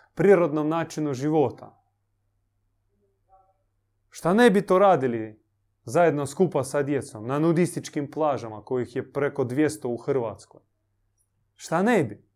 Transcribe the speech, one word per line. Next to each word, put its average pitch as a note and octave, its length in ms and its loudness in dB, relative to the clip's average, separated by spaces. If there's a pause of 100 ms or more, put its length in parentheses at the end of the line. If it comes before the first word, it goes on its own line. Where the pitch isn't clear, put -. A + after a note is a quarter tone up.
(180)
prirodnom E3 500 4
načinu D#3 460 -4
života. C3+ 640 -2 (2250)
Šta - 260 -4
ne A#3+ 160 8
bi G3 160 2
to F#3 120 4
radili B2+ 640 2 (420)
zajedno D3 420 2
skupa D3+ 380 0
sa C#3+ 180 -2
djecom B2 440 -4
na C3+ 120 -2
nudističkim D3+ 720 -2
plažama, A#2 540 -4
kojih B2 320 -4
je C3 160 -8
preko C#3 320 -2
dvjesto C#3 440 -2
u A#2+ 80 -4
Hrvatskoj? A#2 640 -6 (920)
Šta - 280 -2
ne G#3 220 2
bi? G#2 320 -12